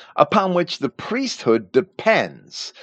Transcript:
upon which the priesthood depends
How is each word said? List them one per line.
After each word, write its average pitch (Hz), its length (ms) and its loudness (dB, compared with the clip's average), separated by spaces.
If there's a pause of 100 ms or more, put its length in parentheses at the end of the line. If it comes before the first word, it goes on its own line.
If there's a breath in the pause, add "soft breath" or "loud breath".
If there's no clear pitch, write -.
(160 loud breath)
upon 190 380 2
which 175 240 -2
the 139 120 -4
priesthood 127 800 -2
depends 110 1000 -2 (120 loud breath)